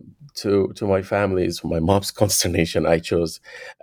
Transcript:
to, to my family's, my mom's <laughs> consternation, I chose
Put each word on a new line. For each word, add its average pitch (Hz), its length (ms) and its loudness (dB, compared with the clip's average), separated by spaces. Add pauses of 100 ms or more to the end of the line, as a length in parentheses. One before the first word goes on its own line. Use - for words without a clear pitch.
(360)
to, 101 380 0
to - 120 -6
my 95 160 2
family's, 95 600 0
my 82 160 -2
mom's 98 320 2
<laughs> - 120 -6
consternation, 95 600 2
I 82 140 2
chose 85 420 -2 (420)